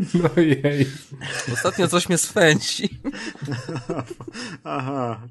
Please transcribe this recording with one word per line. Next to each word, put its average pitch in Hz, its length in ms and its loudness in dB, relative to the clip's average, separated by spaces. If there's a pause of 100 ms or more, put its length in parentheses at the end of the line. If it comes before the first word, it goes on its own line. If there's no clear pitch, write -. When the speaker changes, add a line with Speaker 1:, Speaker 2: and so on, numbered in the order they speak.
Speaker 1:
<laughs> 175 200 2
No 170 200 4
jej. 143 440 4 (680)
Speaker 2:
Ostatnio 180 360 2
coś 175 200 2
mnie 170 100 4
swędzi. - 720 4
Speaker 3:
<laughs> 165 1800 -8
Aha, 135 560 -4 (100)